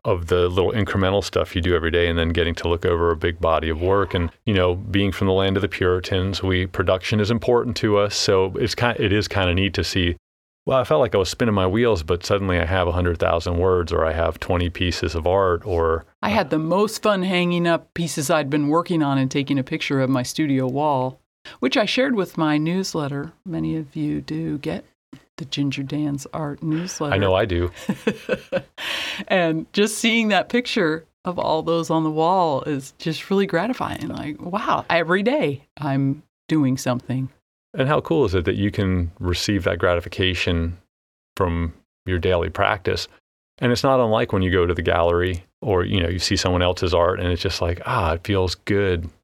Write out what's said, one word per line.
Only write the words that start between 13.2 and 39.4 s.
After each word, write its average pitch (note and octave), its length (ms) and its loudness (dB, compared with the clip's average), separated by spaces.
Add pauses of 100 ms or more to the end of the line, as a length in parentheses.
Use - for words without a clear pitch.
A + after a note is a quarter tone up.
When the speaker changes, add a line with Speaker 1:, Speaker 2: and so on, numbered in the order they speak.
Speaker 1:
words, F2 340 2
or D#2+ 140 2
I D#2+ 80 0
have E2 260 -2
twenty F2+ 300 -2
pieces F2 440 -2
of D#2+ 120 -4
art, F2+ 400 0
or" E2 400 0 (160)
Speaker 2:
I G#3 80 0
had G3+ 180 0
the D#3 100 -2
most F#3 440 -2
fun G3 220 2
hanging F3 420 0
up E3 260 -2
pieces D#3+ 380 -4
I'd D3+ 180 0
been D3 200 0
working E3 340 2
on C#3 160 2
and C3 120 0
taking C#3 280 0
a C3 40 0
picture C#3+ 380 -2
of C3 80 2
my B2+ 140 0
studio C3+ 440 0
wall, C3 540 0 (400)
which C4 160 0
I A3+ 80 4
shared B3+ 300 0
with F3+ 240 -2
my D3+ 180 2
newsletter. D#3 760 -4 (120)
Many D#3+ 320 -4
of D3+ 180 -8
you D3+ 280 -4
do D#3 340 -6
get D#3 300 -8 (520)
the D3+ 60 -10
Ginger C#3+ 400 -2
Dan's C#3+ 500 -4
art D3 300 -6
newsletter. D#3+ 500 -2
Speaker 1:
I G2+ 40 2
know F#2+ 140 2
I G2 120 4
do. F2 260 0 (160)
Speaker 2:
<laughs> - 1400 -6
And E3 440 0
just A3 260 0
seeing A3+ 300 2
that F3+ 200 2
picture F3 560 0 (200)
of F3+ 140 -4
all D#3 240 0
those E3 280 0
on D#3+ 140 2
the D#3 60 0
wall D#3+ 520 2
is C#3 360 -6
just - 320 -6
really G3 160 2
gratifying. E3+ 640 -2
Like, - 320 -8
wow, G3 480 -2
every F3 340 2
day G3+ 400 0 (140)
I'm C#3 460 0 (260)
doing C#3 280 2
something. C3 520 -2 (460)
Speaker 1:
And C3+ 140 0
how D3 120 2
cool D#3 240 2
is F#2+ 100 2
it F2+ 120 2
that G2 100 2
you G2+ 140 0
can F#2 500 0
receive F#2 440 0